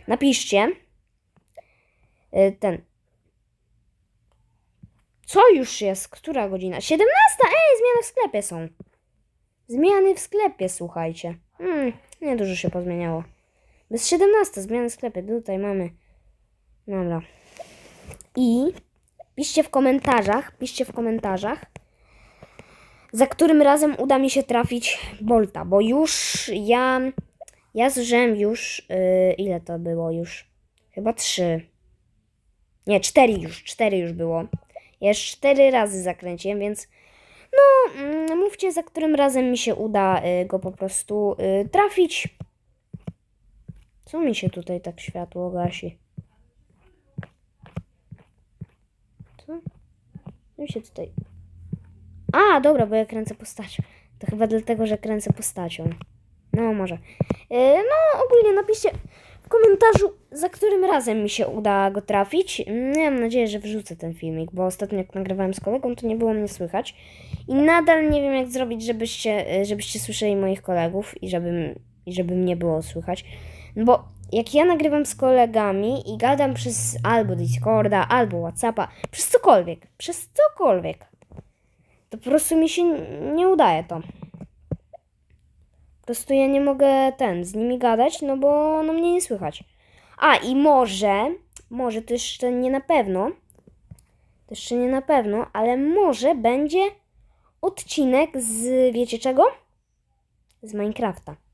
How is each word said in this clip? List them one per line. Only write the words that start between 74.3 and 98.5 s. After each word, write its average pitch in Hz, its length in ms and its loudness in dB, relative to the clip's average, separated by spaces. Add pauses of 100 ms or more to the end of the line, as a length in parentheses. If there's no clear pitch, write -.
jak 226 220 -2
ja 302 120 6
nagrywam 294 400 2
z - 100 -6
kolegami 220 1000 2
i 214 40 -8
gadam 269 360 2
przez - 500 -6
albo 214 320 2
Discorda, 208 720 0
albo 220 320 0
Whatsappa, 180 480 -4 (240)
przez - 180 -4
cokolwiek, 185 580 4 (100)
przez - 360 -10
cokolwiek, 247 760 0 (1000)
to 226 80 -16
po - 60 -20
prostu 311 340 2
mi 320 120 4
się 349 120 -2
n-, 294 540 -2
nie 349 120 2
udaje 220 360 4
to. 170 180 -10 (2000)
Po - 40 -20
prostu 247 280 -4
ja 269 140 4
nie 277 140 2
mogę 269 560 4
ten, 180 280 -2
z 190 100 -10
nimi 240 220 -2
gadać, 247 440 2
no 277 160 -2
bo 302 460 2
no 320 100 -2
mnie 339 200 0
nie 359 80 0
słychać. 185 420 -8 (540)
A 403 180 4
i 254 200 0
może, 214 680 4 (440)
może 233 320 -6
to 233 120 -8
jeszcze 247 380 -4
nie 254 200 0
na 269 100 -2
pewno, 214 480 0 (1160)
to - 40 -20
jeszcze - 260 -8
nie 247 120 0
na 262 140 0
pewno, 240 520 0
ale 233 240 0
może 302 580 2
będzie 277 460 0 (800)
odcinek 285 800 -2
z, 240 520 0